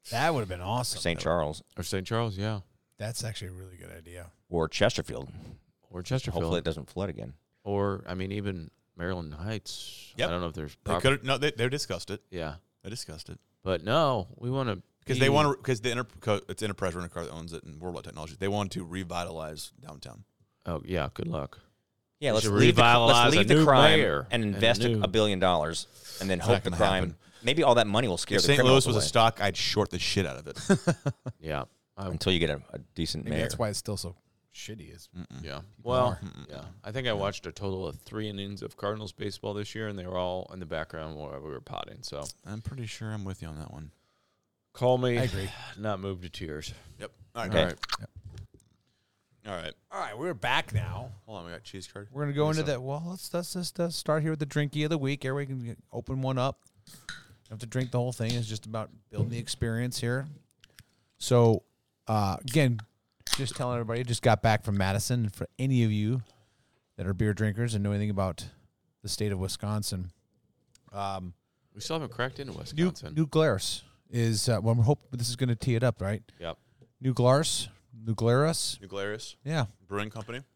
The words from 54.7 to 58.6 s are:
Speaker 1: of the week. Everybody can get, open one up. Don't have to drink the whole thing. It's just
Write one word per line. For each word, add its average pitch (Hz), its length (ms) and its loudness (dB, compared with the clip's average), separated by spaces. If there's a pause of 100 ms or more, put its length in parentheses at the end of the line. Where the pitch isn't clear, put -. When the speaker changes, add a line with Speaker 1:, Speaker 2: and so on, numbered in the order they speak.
Speaker 1:
of 151 60 0
the 160 80 0
week. 139 260 -2
Everybody 135 340 -4
can 120 80 -8
get, 117 120 -10 (140)
open 131 280 -4
one 131 180 0
up. 131 200 0 (280)
Don't - 640 -18
have 110 100 -10
to 120 60 -8
drink 123 240 -2
the 123 80 0
whole 123 140 0
thing. 117 220 -2
It's 117 120 -2
just 110 200 -8